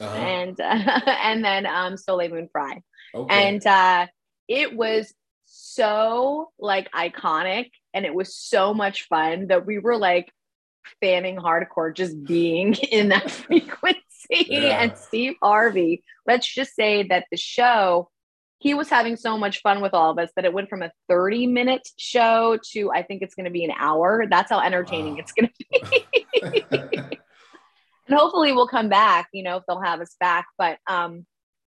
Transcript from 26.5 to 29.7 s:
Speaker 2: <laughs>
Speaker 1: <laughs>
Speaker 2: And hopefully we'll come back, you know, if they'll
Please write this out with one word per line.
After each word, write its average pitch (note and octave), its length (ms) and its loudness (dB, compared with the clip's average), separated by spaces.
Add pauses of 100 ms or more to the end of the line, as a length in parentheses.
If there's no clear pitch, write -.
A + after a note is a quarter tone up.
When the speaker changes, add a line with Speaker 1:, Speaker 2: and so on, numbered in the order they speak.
Speaker 2:
<laughs> - 40 -
Speaker 1:
<laughs> - 60 -20 (800)
Speaker 2:
And C#4+ 120 4
hopefully D#4+ 340 4
we'll B3 160 4
come A3+ 220 0
back, G3 420 4
you G3 100 -12
know, F3+ 140 -4
if F#3 100 -8
they'll F3+ 140 -4